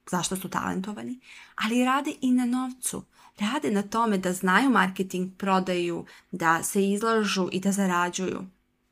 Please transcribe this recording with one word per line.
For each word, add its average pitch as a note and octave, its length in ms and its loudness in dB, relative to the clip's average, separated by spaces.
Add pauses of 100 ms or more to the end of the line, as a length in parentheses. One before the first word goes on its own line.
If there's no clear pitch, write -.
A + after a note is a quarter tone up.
(100)
zašto F3+ 260 -2
su F#3 120 -8
talentovani, G#3+ 720 -6 (340)
ali A#3+ 300 2
rade C#4+ 360 0
i B3+ 120 2
na B3 140 4
novcu. B3+ 580 -4 (340)
Rade B3+ 320 0
na G3+ 120 2
tome G#3+ 360 2
da F#3 140 0
znaju F#3+ 380 2
marketing, F#3 680 0
prodaju, F3+ 680 -2 (240)
da E3 320 2
se G3 260 2
izlažu G3+ 640 0
i F#3 80 -2
da G3 120 2
zarađuju. F#3 760 0 (460)